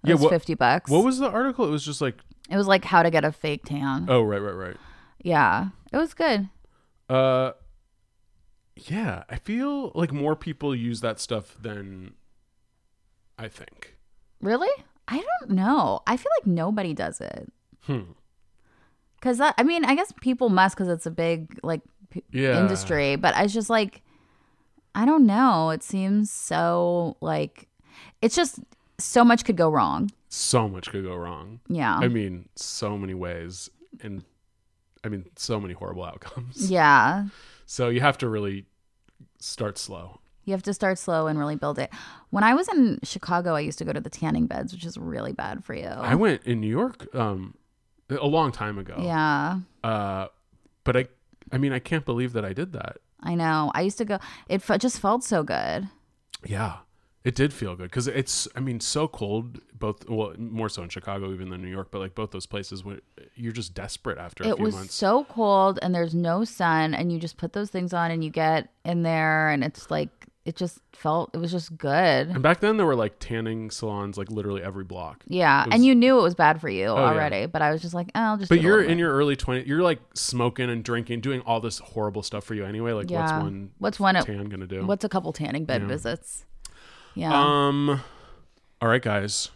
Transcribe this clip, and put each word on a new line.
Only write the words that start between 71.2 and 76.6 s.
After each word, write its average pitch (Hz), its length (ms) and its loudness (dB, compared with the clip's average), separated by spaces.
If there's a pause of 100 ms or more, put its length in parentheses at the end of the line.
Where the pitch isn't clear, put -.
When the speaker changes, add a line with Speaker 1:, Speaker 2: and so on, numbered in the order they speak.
Speaker 1:
it 165 60 -6
was 170 120 -4
just 165 260 -6
good. 147 520 2
Speaker 2:
And 156 120 -2
back 156 200 4
then 214 160 2
there 196 80 4
were, 151 100 4
like, 110 240 -2
tanning 113 520 -6
salons, 101 460 -6
like, 101 140 -8
literally 101 320 -4
every 95 220 -8
block. 90 420 -12
Speaker 1:
Yeah, 151 360 4
Speaker 2:
It - 100 2
Speaker 1:
and - 80 -
Speaker 2:
was - 40 10
Speaker 1:
you 262 100 10
knew 254 240 8
it 202 40 6
was 175 120 2
bad 156 260 4